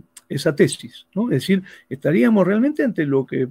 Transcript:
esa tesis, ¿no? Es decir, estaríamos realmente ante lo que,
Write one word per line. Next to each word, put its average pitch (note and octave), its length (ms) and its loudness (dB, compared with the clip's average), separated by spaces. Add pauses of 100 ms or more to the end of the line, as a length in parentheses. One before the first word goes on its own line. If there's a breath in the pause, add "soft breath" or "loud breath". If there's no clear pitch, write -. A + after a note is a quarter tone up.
(300)
esa D3+ 260 -2
tesis, - 600 -2
¿no? A#3 160 -4
Es C3+ 100 0
decir, F#3+ 220 0 (260 loud breath)
estaríamos G3 560 2
realmente B3+ 380 0
ante F#3 240 -2
lo C3+ 180 0
que, C3+ 260 -4